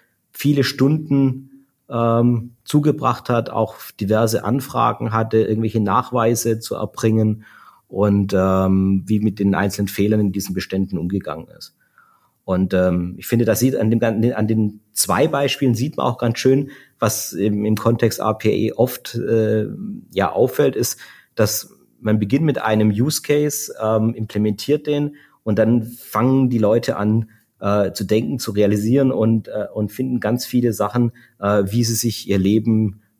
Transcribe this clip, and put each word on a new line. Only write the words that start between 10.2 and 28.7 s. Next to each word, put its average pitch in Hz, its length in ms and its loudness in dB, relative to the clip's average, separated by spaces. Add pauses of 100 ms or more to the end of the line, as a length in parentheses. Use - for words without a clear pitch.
in 101 120 0
diesen 95 220 -6
Beständen 95 440 -4
umgegangen 82 580 -6
ist. - 180 -20 (720)
Und, 92 300 0
ähm, 90 420 0
ich - 100 -16
finde, 117 200 2
das 110 140 2
sieht 131 160 2
an 110 140 0
dem 113 80 2
gan-, 113 360 0
an 104 120 -2
den 107 340 0 (120)
zwei 107 340 0
Beispielen 139 480 0
sieht 127 220 -4
man 131 80 -2
auch 120 140 -2
ganz 117 200 -2
schön, 135 320 2 (280)
was - 340 -2
im, 104 320 -2
im 107 120 0
Kontext 113 440 0
A 107 140 0
P 107 360 0
A - 60 -8
oft, - 380 -2
äh, 110 540 0 (440)
ja, 95 180 0
auffällt, 131 460 0
ist, - 220 -4 (380)
dass - 380 -2 (260)
man 107 180 2
beginnt 110 260 0
mit 147 160 0
einem 107 300 2
Use 120 320 -2
Case, 147 500 -2 (100)
ähm, 110 320 0
implementiert 107 720 -2
den 147 300 -2 (260)
und 104 160 -2
dann 113 260 2
fangen 127 680 0
die 120 80 0
Leute 110 380 2
an, 110 340 0 (300)
äh, 101 320 0
zu 101 120 -6
denken, 117 340 0
zu - 120 -8
realisieren 107 600 2